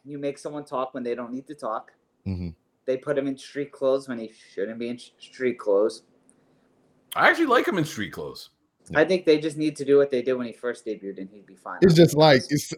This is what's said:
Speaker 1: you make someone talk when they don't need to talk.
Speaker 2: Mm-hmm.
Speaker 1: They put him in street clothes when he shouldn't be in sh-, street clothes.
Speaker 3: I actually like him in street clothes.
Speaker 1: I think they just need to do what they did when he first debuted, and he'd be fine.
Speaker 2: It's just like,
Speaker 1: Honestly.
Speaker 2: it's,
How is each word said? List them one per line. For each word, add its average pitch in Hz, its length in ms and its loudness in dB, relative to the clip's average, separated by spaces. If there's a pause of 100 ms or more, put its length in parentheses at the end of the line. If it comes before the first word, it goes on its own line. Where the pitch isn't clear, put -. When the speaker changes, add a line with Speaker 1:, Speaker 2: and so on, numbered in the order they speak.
Speaker 1:
you 143 140 -14
make 143 200 -6
someone 147 280 -12
talk 131 280 -6
when 127 80 -10
they 120 120 -6
don't 120 180 -10
need 131 160 -12
to 151 60 -16
talk. 117 380 -10 (340)
Speaker 2:
Mm-hmm. 90 240 -6 (340)
Speaker 1:
They 131 140 -2
put 143 180 -6
him 139 100 -2
in 135 120 -6
street - 340 -12
clothes 135 360 -2
when 120 100 -8
he 110 120 -12 (240)
shouldn't 110 240 -6
be 117 100 -6
in 120 100 -8
sh-, - 200 -20
street 123 400 -4
clothes. 104 440 0 (1120)
Speaker 3:
I 170 120 4
actually 330 180 2
like 254 200 2
him 311 120 0
in 156 60 0
street 101 280 -8
clothes. 73 380 -12 (440)
Speaker 1:
I 151 100 4
think 180 200 0
they 156 140 4
just 151 180 -6
need 151 200 -4
to 143 80 -10
do 143 140 4
what 139 120 2
they 127 100 -2
did 127 140 -2
when 123 140 -6
he 110 40 -12
first 120 320 -10
debuted, 98 340 -10
and 95 120 -12
he'd - 160 -20
be - 80 -20
fine. - 280 -14
Speaker 2:
It's 185 120 8
just 156 220 8
like, 147 260 6
Speaker 1:
Honestly. - 140 -4
Speaker 2:
it's, - 220 -6